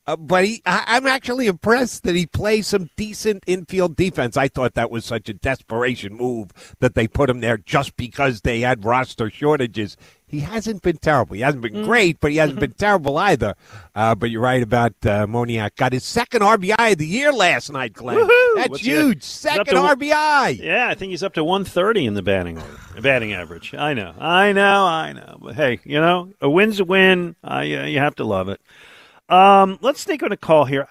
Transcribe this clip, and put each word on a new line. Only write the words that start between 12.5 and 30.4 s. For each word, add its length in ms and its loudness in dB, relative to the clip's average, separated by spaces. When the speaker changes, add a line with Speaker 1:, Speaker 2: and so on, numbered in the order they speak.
Speaker 2:
Mm-hmm. 140 -2
Speaker 1:
been 20 -16
terrible 460 0
either. 340 2
Uh, 220 2
but 160 -2
you're 100 -4
right 220 2
about, 300 2
uh, 220 2
Moniak. 480 -2
Got 180 0
his 100 -2
second 380 -2
R 160 6
B 200 -2
I 120 4
of 80 4
the 80 -2
year 260 0
last 400 2
night, 220 -6
Glenn. 240 -4
Speaker 2:
Woohoo! 380 4
Speaker 1:
That's 140 0
Speaker 2:
What's 140 -10
he 120 0
up? 80 4
Speaker 1:
huge. 200 0
Speaker 2:
He's 220 -14
up 60 -2
Speaker 1:
Second 80 2
Speaker 2:
to 60 4
Speaker 1:
R 140 4
B 160 -2
I. 380 2
Speaker 2:
Yeah, 400 -2
I 60 -4
think 160 -8
he's 100 -8
up 140 -6
to 80 0
one 200 0
thirty 440 0
in 80 -2
the 80 -4
batting 340 -2
order, 440 -18
batting 320 0
average. 420 -12
I 180 -2
know, 260 -8
I 320 2
know, 340 4
I 280 -2
know. 260 -20
But 160 -16
hey, 280 0
you 180 -2
know, 400 0
a 80 2
win's 300 4
a 60 0
win. 580 2
I, 320 -6
uh, 100 -6
you 140 -2
have 160 0
to 80 -6
love 260 -2
it. 100 -10
Um, 520 6
let's 200 -2
sneak 220 -6
on 80 -2
a 60 -6
call 280 4